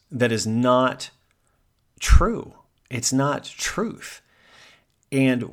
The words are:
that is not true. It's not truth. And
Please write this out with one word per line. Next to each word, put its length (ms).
that 200
is 140
not 640
true. 520
It's 220
not 320
truth. 760
And 420